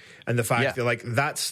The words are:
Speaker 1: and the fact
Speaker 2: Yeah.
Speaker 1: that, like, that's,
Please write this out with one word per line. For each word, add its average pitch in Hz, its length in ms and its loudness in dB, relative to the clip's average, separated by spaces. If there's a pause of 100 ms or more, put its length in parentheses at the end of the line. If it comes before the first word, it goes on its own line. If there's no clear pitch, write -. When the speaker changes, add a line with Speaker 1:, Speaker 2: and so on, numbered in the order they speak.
(260)
Speaker 1:
and 120 120 0
the 117 60 2
fact 120 180 2
Speaker 2:
Yeah. 127 100 2
Speaker 1:
that, 123 120 -2
like, 120 200 0
that's, 139 480 -2